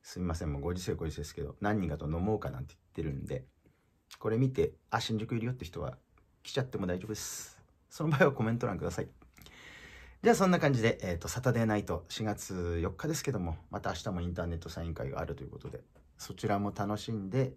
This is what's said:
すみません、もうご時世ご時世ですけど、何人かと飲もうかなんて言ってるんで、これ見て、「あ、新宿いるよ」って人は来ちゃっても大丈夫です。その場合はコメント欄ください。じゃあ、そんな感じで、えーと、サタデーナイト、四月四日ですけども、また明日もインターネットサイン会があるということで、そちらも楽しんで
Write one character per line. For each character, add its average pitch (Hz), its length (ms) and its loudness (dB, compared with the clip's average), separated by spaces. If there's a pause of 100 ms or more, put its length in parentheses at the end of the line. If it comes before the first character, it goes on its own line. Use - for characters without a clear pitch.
す - 160 -10
み 90 60 0
ま 82 100 0
せ 87 100 -4
ん、 76 60 0
も 71 80 -2
う - 20 -6
ご 87 120 0
時 92 100 -4
世 - 120 0
ご 82 120 -4
時 76 80 -4
世 82 60 -6
で - 20 -4
す - 100 -10
け - 80 -6
ど、 - 200 -6
何 104 180 2
人 87 100 0
か 78 80 -2
と 78 80 -6
飲 78 80 0
も 95 220 2
う - 40 -2
か - 120 -4
な 65 80 -8
ん - 60 -6
て - 100 -18
言 - 20 -20
っ - 20 -20 (140)
て 80 100 -4
る 73 100 -2
ん 67 120 -6
で、 65 200 -4 (760)
こ 110 100 0
れ 110 80 2
見 131 140 4
て、 82 220 2 (180)
「あ、 113 80 2
新 110 180 0
宿 113 180 -2
い 113 40 0
る 107 80 -2
よ」 127 60 -2
っ - 20 -4
て 73 100 -8
人 82 160 -8
は - 160 -6 (460)
来 - 80 -12
ち - 80 2
ゃ 123 40 2
っ - 20 0
て 120 120 -6
も 95 80 0
大 90 140 0
丈 - 60 -8
夫 - 40 -8
で 107 60 -2
す。 - 420 -10 (320)
そ - 140 -4
の 156 60 2
場 147 80 6
合 143 80 10
は 139 80 8
コ 113 100 0
メ 113 80 4
ン 117 80 0
ト 117 80 0
欄 95 100 -2
く - 60 -4
だ 85 80 0
さ 85 100 -4
い。 - 60 -4 (1120)
じ 214 80 6
ゃ 233 40 10
あ、 - 20 8
そ 190 100 6
ん 185 60 8
な 175 80 6
感 151 140 6
じ 117 80 4
で、 113 200 4
え 90 120 -2
ー 85 40 -2
と、 85 120 -6
サ 123 120 -4
タ 123 120 4
デ 117 80 4
ー 113 40 4
ナ 107 120 4
イ 101 80 0
ト、 85 240 -4
四 - 140 -4
月 90 580 -2
四 90 100 0
日 - 160 -4
で 160 80 0
す - 80 -4
け 135 80 0
ど 110 80 0
も、 85 180 -2 (140)
ま 101 100 -4
た 95 100 -2
明 95 40 -4
日 - 140 -4
も 90 120 -2
イ 87 60 -2
ン 85 60 -2
タ 87 100 -2
ー 87 40 0
ネ 82 80 -2
ッ 82 40 -4
ト 82 100 -10
サ 82 140 -6
イ 85 40 -4
ン 82 60 -2
会 67 160 -4
が - 100 -4
あ 87 60 -2
る 82 100 -6
と - 80 -10
い 65 40 -10
う - 20 -12
こ - 100 -12
と - 100 -10
で、 - 120 -10 (360)
そ - 160 -12
ち - 140 -4
ら 101 120 4
も 101 160 0
楽 104 220 0
し 113 140 -6
ん 101 180 -4
で 131 280 2